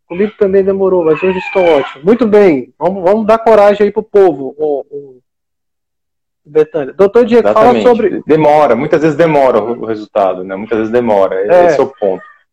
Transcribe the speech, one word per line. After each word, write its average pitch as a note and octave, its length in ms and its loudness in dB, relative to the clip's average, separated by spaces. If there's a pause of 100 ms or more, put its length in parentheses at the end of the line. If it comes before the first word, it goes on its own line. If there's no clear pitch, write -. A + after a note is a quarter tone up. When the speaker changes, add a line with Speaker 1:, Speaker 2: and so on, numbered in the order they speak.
Speaker 1:
Comigo G3+ 300 -4
também G3 260 0
demorou, F#3+ 420 -2
mas D#3 180 0
hoje F#3 160 -2
estou F#3 240 -4
ótimo. C#3+ 420 0
Muito A#3 220 2
bem, G3 500 2
vamos, F#3+ 240 -4
vamos G#3 240 0
dar A3 140 2
coragem G#3 480 2
aí G3+ 40 -4
pro G#3 120 -6
povo, D3 540 0
ô, D3 340 -4
ô, C#3+ 240 -18 (1300)
Betânia. D3+ 480 -4
Doutor G3+ 320 2
Diego, A3 220 2
fala A3 300 4
Speaker 2:
Exatamente. G#3 100 0
Speaker 1:
sobre A3+ 400 0
Speaker 2:
Demora, D3+ 480 2
muitas D3 260 -2
vezes D#3 160 0
demora C#3 460 2
o, A#2 180 -8
o A2 40 -10
resultado, G2+ 580 -4
né? F#2+ 120 -10
Muitas A2 220 -6
vezes A2 160 -4
demora, G2+ 420 0 (160)
Speaker 1:
É. F3 160 4
Speaker 2:
esse D3 120 0
é C#3 40 0
o - 40 0
ponto. F#2 340 -6 (320)